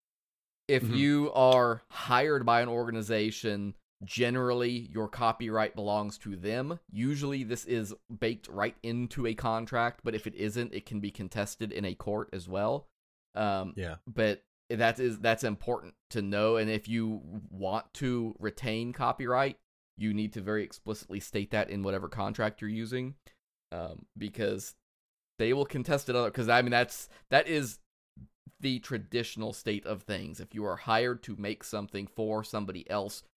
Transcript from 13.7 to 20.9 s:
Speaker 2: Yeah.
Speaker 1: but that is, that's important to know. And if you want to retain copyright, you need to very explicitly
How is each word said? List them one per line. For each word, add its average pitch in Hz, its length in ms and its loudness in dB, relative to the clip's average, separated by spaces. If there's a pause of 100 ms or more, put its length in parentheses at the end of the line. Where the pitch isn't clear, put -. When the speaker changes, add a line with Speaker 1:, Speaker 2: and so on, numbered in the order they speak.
Speaker 2:
Yeah. 85 200 -6 (100)
Speaker 1:
but 107 380 2 (260)
that 117 300 4
is, 120 200 0
that's 113 240 2
important 107 520 -2 (160)
to 113 100 -2
know. 104 360 2
And 110 120 2
if 107 180 -2
you 110 340 0 (280)
want 95 460 -4
to 120 420 -2
retain 113 560 -4
copyright, 127 640 2 (400)
you 104 160 0
need 107 200 -2
to 113 80 -8
very 104 220 0
explicitly - 560 -8